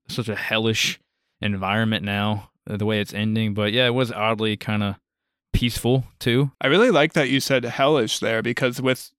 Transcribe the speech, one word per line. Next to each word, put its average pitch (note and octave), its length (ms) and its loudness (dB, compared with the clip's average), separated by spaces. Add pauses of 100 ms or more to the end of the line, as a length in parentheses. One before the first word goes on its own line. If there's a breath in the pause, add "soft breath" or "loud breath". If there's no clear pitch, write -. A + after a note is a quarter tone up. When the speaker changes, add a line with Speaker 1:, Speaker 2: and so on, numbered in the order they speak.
Speaker 1:
such A2+ 200 -6
a G#2+ 60 -4
hellish A2 640 -2 (420)
environment G#2 640 0
now, G2+ 460 -2 (180)
uh, G#2+ 80 -6
the G2+ 100 -4
way G#2+ 140 0
it's - 140 -6
ending. G#2+ 400 0
But, G#2 180 0
yeah, B2 140 2
it A#2+ 80 2
was B2 180 0
oddly A2 440 0
kinda G#2 420 -2 (540)
peaceful, B2 520 2 (140)
too. C3 420 2
Speaker 2:
I C#3 60 0
really G#3 240 4
like D3+ 240 4
that C3+ 160 2
you C3+ 100 2
said B2+ 240 0
hellish C3+ 540 0
there, A2 240 -2
because B2 380 -2
with B2+ 380 -2